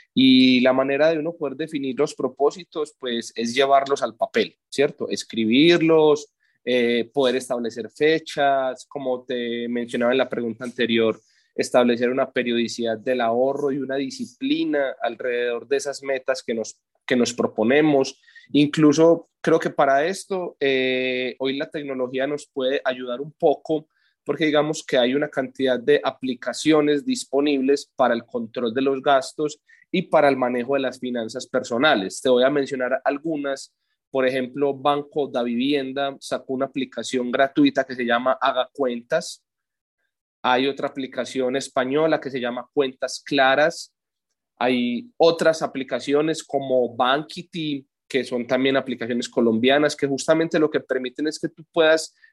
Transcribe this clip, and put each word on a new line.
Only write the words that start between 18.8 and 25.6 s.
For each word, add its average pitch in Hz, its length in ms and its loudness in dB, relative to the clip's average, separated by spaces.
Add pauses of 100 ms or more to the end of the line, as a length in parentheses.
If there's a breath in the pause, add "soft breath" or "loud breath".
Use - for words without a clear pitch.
creo 160 180 2
que 165 120 -2
para 139 360 2
esto, 190 540 -6
eh, 127 800 -2
hoy 135 180 -4
la 147 140 -6
tecnología 135 560 -4
nos 147 200 -6
puede 135 380 -4
ayudar 127 380 -6
un 156 100 -12
poco, 156 560 0 (340)
porque 143 220 -4
digamos 151 400 0
que 139 140 0
hay 123 160 2
una 147 140 -2
cantidad 131 520 -2